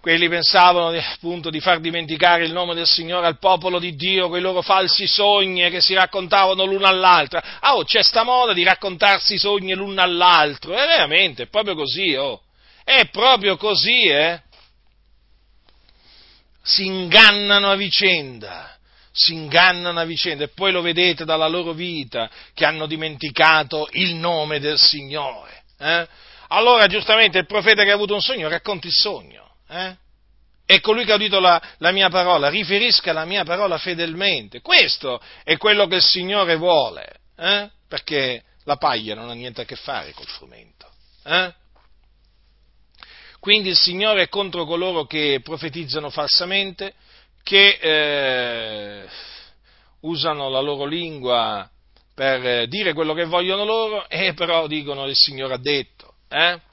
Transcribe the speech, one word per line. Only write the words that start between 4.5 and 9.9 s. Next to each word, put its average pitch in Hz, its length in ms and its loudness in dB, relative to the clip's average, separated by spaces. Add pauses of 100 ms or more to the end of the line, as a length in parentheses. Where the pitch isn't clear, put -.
falsi 190 420 2
sogni 190 640 2
che 175 100 -4
si 185 140 0
raccontavano 190 720 2
l'uno 196 220 2
all'altra. 180 720 2
Ah, 277 160 4
oh, 175 80 0
c'è 214 180 2
sta 226 220 2
moda 247 300 2
di 175 100 0
raccontarsi 190 720 2
i 180 40 -4
sogni 196 360 -2
l'uno 196 260 -4